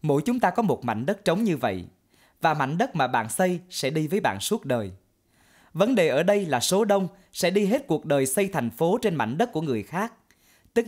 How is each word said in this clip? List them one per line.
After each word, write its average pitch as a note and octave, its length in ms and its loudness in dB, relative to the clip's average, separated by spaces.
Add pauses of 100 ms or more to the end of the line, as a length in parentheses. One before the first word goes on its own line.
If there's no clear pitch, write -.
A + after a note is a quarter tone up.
Mỗi D3 200 2
chúng A#3+ 180 0
ta F#3+ 100 4
có A3+ 120 0
một D#3 220 0
mảnh A#2 220 -2
đất G3+ 180 -4
trống F#3 200 2
như F3+ 120 2
vậy. F#2+ 280 -2 (560)
Và D#3+ 140 2
mảnh D3+ 240 -2
đất C4 180 -2
mà C3+ 100 2
bạn A#2 220 0
xây F3+ 320 0 (100)
sẽ C3+ 200 -4
đi D#3 160 0
với F#3 140 0
bạn G#2 200 0
suốt - 240 -4
đời. A2+ 280 -2 (800)
Vấn G#3 220 2
đề F3 140 4
ở C3+ 140 2
đây G3+ 240 2
là C3 140 0
số F#3+ 240 2
đông G3+ 240 0 (240)
sẽ F3 180 0
đi G3+ 160 2
hết G#3+ 200 0
cuộc D3+ 180 -2
đời C#3+ 220 2
xây G3 220 0
thành B2+ 220 -2
phố F3 320 0
trên G3 120 0
mảnh B2 240 -2
đất B3 140 -2
của E3 100 -4
người B2 200 -2
khác, G3 300 -6 (600)
tức A#3 140 0